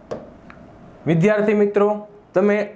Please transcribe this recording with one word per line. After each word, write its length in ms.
વિદ્યાર્થી 560
મિત્રો, 460
તમે 260